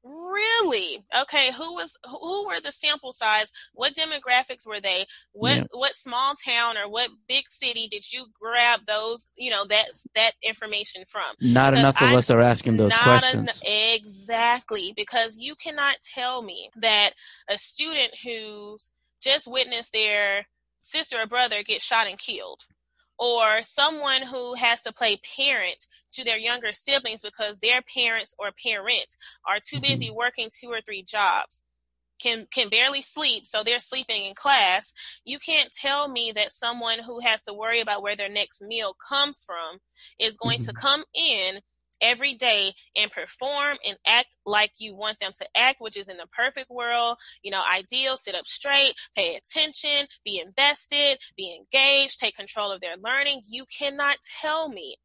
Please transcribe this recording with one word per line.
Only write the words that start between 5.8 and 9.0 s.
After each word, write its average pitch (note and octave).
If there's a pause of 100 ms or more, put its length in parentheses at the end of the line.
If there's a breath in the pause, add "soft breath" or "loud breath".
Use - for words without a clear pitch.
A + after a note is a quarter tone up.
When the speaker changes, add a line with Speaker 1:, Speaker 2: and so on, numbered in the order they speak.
Speaker 1:
small C4
town A#3
or G3+
what A3+ (180)
big C4+
city A#3
did G#3
you B3+
grab A#3
those, A3 (100)